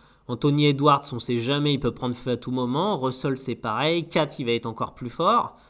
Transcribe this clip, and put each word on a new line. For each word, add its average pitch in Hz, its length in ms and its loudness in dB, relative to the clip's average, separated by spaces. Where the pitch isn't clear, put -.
Anthony 147 380 4
Edwards, 143 460 4
on 120 80 -6
sait 120 180 0
jamais, 143 360 0
il 131 40 0
peut 120 160 0
prendre 123 220 -4
feu 127 160 -4
à 120 40 0
tout 123 140 -8
moment. 131 480 0
Russell, 131 400 -2
c'est 127 160 -6
pareil. 143 540 -2
Kat, 156 180 0
il 131 60 -6
va 117 60 2
être 117 140 -2
encore 113 300 -6
plus 127 120 -10
fort. 196 480 0